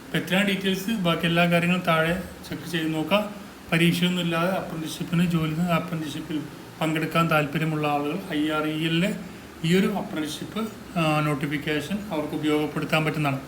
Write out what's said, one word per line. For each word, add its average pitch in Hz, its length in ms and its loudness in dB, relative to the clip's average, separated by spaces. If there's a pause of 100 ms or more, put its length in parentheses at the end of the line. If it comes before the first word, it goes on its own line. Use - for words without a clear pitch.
അപ്പോൾ - 180 -4
ഇത്രയും 185 280 2
ഡീറ്റെയിൽസ്, 190 440 0 (140)
ബാക്കി 165 220 2
എല്ലാ 170 140 4 (100)
കാര്യങ്ങളും 175 360 4
താഴെ 160 240 4 (340)
ചെക്ക് 139 260 -8
ചെയ്ത് 160 220 0
നോക്കുക. 156 240 4 (520)
പരീക്ഷയൊന്നുമില്ലാതെ 170 880 2
അപ്രന്റീസ്ഷിപ്പിന് 160 760 -2
ജോലി, 156 240 2 (220)
അപ്രന്റീസ്ഷിപ്പിൽ 156 600 -4 (400)
പങ്കെടുക്കാൻ 160 540 2
താല്പര്യമുള്ള 151 520 0 (120)
ആളുകൾ 147 200 -2 (200)
ഐ 147 40 2 (180)
ആർ 151 40 0 (120)
ഇ - 20 -2 (140)
എല്ലിലെ 175 200 2 (560)
ഈ 170 140 4
ഒരു 220 100 4 (120)
അപ്രന്റീസ്ഷിപ്പ്, 156 600 -6 (380)
ആ, - 20 2 (240)
നോട്ടിഫിക്കേഷൻ 151 720 -2 (140)
അവർക്ക് 151 280 -4
ഉപയോഗപ്പെടുത്താൻ 151 680 0
പറ്റുന്നതാണ്. 143 380 0